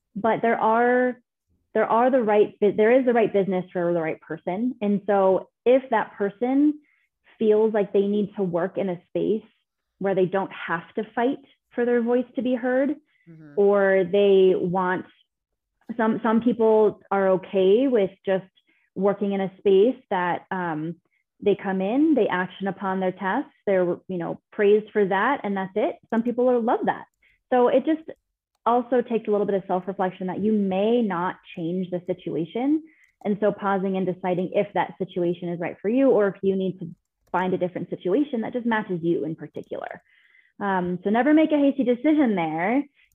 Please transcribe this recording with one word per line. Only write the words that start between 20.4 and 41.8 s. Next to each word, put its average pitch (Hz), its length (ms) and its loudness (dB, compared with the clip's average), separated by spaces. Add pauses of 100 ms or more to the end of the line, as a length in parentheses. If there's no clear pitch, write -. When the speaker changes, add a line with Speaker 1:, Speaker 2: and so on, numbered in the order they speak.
Speaker 1:
um, 170 460 -6 (440)
they 202 160 0
come 190 240 -4
in, 269 360 2
they 214 120 2
action 185 400 -4
upon 190 320 -4
their 185 120 -2
tasks, 196 420 -6 (140)
they're, 180 300 0 (100)
you 185 100 -8
know, 165 240 -8 (100)
praised 214 400 2
for 214 140 0
that, 202 380 -2
and 202 120 -4
that's 190 200 -8
it. 247 220 -2 (120)
Some 226 140 -2
people 240 220 -2
will 247 140 2
love 247 280 0
that. 139 180 -4 (480)
So 247 140 4
it 269 180 2
just 311 160 -2 (640)
also 240 380 0
takes 233 240 -4
a 214 40 0
little 208 140 0
bit 202 100 -2
of 185 120 -2
self-reflection 185 580 -4
that 180 140 -6
you 208 120 0
may 208 520 0
not 185 320 -4 (200)
change 180 360 -6
the 180 160 -6
situation. 185 760 -4 (420)
And 208 160 -2
so 208 120 2
pausing 196 440 -2
and 190 120 -2
deciding 180 480 -4
if 202 180 -2
that 175 240 -4
situation 175 520 -4
is 170 100 -8
right 170 240 -8
for 196 60 -2
you, 262 200 4
or 202 200 4
if 185 120 -10
you 190 140 0
need 190 240 -4
to 170 100 -12 (420)
find 185 220 -2
a 180 60 -2
different 180 320 -6
situation 226 500 -2
that - 120 -8
just 240 120 -6
matches 208 380 -4
you 170 200 -2
in 160 120 -8
particular. - 640 -14 (580)
Um, 185 440 -2
so 202 80 -2
never 254 240 2
make 311 160 4
a 294 80 2
hasty 277 240 2